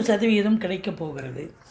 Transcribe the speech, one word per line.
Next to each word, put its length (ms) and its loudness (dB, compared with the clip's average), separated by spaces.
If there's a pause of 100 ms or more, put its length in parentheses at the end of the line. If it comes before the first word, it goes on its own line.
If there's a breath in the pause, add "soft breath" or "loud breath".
சதவீதம் 540 4
கிடைக்கப் 380 -4
போகிறது. 460 -8 (280 loud breath)